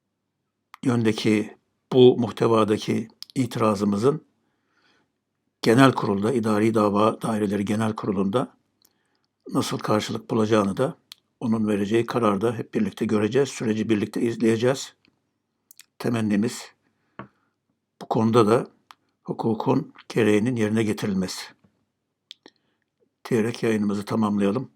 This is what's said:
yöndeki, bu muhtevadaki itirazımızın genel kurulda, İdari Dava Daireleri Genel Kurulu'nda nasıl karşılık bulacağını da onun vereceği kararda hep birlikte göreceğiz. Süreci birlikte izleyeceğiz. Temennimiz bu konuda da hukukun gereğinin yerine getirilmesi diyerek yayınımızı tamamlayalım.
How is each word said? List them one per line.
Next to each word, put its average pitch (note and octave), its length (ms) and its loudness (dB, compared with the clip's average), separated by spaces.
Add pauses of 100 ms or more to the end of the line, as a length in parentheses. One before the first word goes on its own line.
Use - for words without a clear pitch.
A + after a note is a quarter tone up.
(840)
yöndeki, A2 720 0 (360)
bu B2+ 260 8
muhtevadaki A2 880 0 (260)
itirazımızın A2 880 0 (1400)
genel B2 300 6
kurulda, G#2+ 400 -2
İdari A2 420 0
Dava G#2 480 2
Daireleri G#2 420 -2
Genel G#2+ 320 -2
Kurulu'nda G2 600 -4 (960)
nasıl B2 260 -2
karşılık G#2+ 520 -4
bulacağını G#2+ 460 0
da C3 200 -4 (440)
onun A2 280 -2
vereceği G#2+ 380 0
kararda A2 480 0
hep - 200 -10
birlikte A2 300 -4
göreceğiz. A2 440 0
Süreci A2 400 -4
birlikte G#2 320 -2
izleyeceğiz. A2+ 760 0 (1040)
Temennimiz A2+ 760 -2 (1300)
bu - 60 -16
konuda A2+ 380 4
da A#2 200 2 (560)
hukukun B2+ 680 -2 (160)
gereğinin A2 480 2
yerine A2 260 0
getirilmesi G2 600 -4 (1900)
diyerek A#2 320 -2
yayınımızı G#2 420 0
tamamlayalım. G#2 720 -2